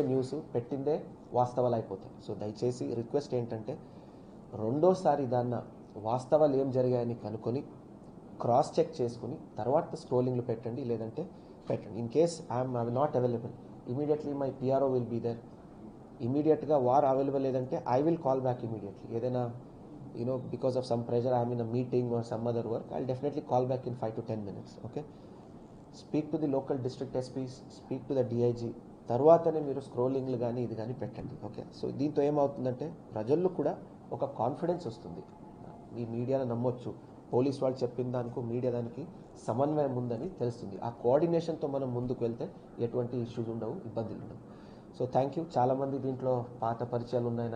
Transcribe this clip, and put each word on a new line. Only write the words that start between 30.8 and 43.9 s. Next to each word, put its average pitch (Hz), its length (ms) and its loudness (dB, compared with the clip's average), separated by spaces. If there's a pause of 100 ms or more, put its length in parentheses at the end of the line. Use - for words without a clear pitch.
పెట్టండి. - 340 -8 (120)
ఓకే? - 160 -10 (160)
So - 60 -4 (140)
దీంతో 147 300 2
ఏమవుతుందంటే 139 580 2 (260)
ప్రజల్లో 139 360 4 (100)
కూడా 147 140 2 (420)
ఒక 131 100 -2 (140)
కాన్ఫిడెన్స్ 160 500 0
వస్తుంది, 90 340 -10 (800)
ఈ - 20 -4 (120)
మీడియాను 127 360 0
నమ్మొచ్చు, 117 400 -2 (420)
పోలీస్ 131 300 4
వాళ్ళు 131 200 2
చెప్పిన 123 240 0 (100)
దానికి 120 240 -4 (100)
మీడియా 123 260 0
దానికి 117 260 -6 (440)
సమన్వయం 139 540 2
ఉందని 123 260 -2 (140)
తెలుస్తుంది. 107 360 -2 (100)
ఆ - 20 -2 (120)
కోఆర్డినేషన్తో 160 720 4
మనం 135 220 0
ముందుకు 123 280 -2
వెళ్తే 117 220 -2 (400)
ఎటువంటి 120 380 0
ఇష్యూస్ 117 300 -4
ఉండవు, 113 200 -4 (140)
ఇబ్బందులు 107 340 -4